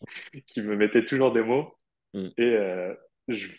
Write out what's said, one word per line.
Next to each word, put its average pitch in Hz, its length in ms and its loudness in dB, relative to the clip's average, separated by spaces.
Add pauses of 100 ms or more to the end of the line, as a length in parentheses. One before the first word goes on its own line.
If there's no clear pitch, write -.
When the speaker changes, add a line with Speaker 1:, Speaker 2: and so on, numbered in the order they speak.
Speaker 1:
<laughs> - 460 -20
qui - 160 -8
me 104 140 -2
mettait 107 280 4
toujours 131 280 2
des 113 100 2
mots. 127 320 -2 (400)
Speaker 2:
Mm. 95 220 -8
Speaker 1:
Et, 117 60 0 (120)
euh, 92 400 -2 (340)
je 101 200 -8 (100)